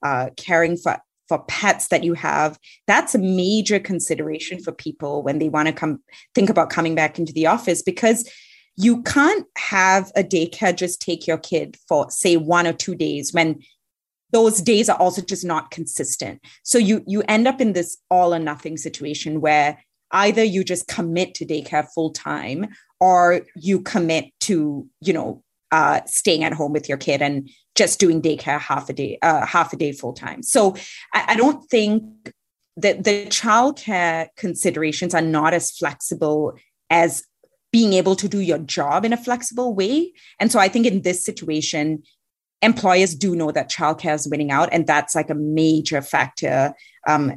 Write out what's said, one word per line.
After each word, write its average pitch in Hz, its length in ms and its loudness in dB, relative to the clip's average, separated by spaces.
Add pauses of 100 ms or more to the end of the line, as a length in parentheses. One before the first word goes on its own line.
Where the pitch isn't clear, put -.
uh, 135 320 -2
caring 170 400 0
for, 175 240 -4 (300)
for 156 160 0
pets - 420 -2
that 160 160 0
you 170 100 0
have, 156 460 -2 (280)
that's 226 280 2
a 233 40 2
major 190 600 0
consideration 165 840 -6
for 160 120 -10
people 143 500 -8
when 139 160 -2
they 156 80 0
wanna 151 240 0
come, 156 320 -6 (320)
think 196 140 4
about 170 200 2
coming 165 240 -2
back 156 240 -2
into 160 140 -4
the 156 160 0
office, 175 340 0
because 220 480 0 (460)
you 240 280 2
can't 320 420 2 (100)
have 190 580 2
a 196 120 2
daycare 175 500 0
just 180 240 -4
take 170 260 -6
your 160 120 0
kid 160 400 -4 (100)
for, 147 220 0
say, - 260 2
one 170 320 2
or 165 60 0
two 170 220 -8
days 147 380 -4
when 160 280 0 (680)
those 220 300 4
days 214 280 4
are 185 80 2
also 180 240 0
just 185 240 -8
not 165 260 -4
consistent. 143 680 -8 (220)
So - 140 2
you, 214 300 2
you 202 220 -2
end 220 180 4
up 262 140 0
in 220 100 2
this 175 260 -4 (140)
all 180 240 4
or 165 40 -2
nothing 151 360 -8
situation 151 640 -8
where 151 420 2 (300)
either 208 320 2
you 190 200 0
just 175 240 -6
commit 175 480 -4
to 160 100 -10
daycare 151 480 -4
full 160 180 -2
time 147 560 -8 (320)
or 180 420 6 (140)
you 185 260 2
commit 165 440 0 (160)
to, 151 460 -2 (140)
you 175 120 2
know, - 300 -6 (280)
uh, 151 340 4
staying 156 380 0
at 160 100 -2
home 151 180 -4
with 151 160 -4
your 143 120 -4
kid 139 200 0
and 143 300 -2 (240)
just 185 260 2
doing 165 220 4
daycare 147 380 -2
half 139 300 -6
a 139 40 -8
day, 135 300 -8
uh, 151 200 4
half 165 300 0
a - 20 -8
day 143 160 -2
full 131 220 -10
time. - 300 -14
So 202 320 4 (400)
I, - 140 0
I 226 60 2
don't 277 320 2
think 214 360 2 (760)
that 190 260 0
the 202 220 0
childcare 202 1040 0 (100)
considerations 170 800 -2
are 160 60 2
not 160 340 2
as - 160 -2
flexible 151 800 -4 (380)
as 170 320 2 (480)
being 226 220 4
able 190 220 4
to 196 140 -4
do 202 100 -4
your 165 200 0
job 156 460 -2
in 226 80 0
a 240 40 0
flexible 240 560 -4
way. 247 400 -2 (260)
And 202 120 0
so 226 80 2
I 196 80 6
think 233 180 2
in 196 160 2
this 180 240 -2
situation, 156 800 -4 (580)
employers 190 540 4
do 175 200 -2
know 160 160 -2
that 147 200 -4
childcare 156 420 -2
is 151 140 -4
winning 147 240 -2
out. 151 200 2
And 165 140 2
that's, 147 300 2
like, 156 160 -2
a 156 40 -4
major 151 680 0
factor, 139 720 -2 (320)
um, 147 300 2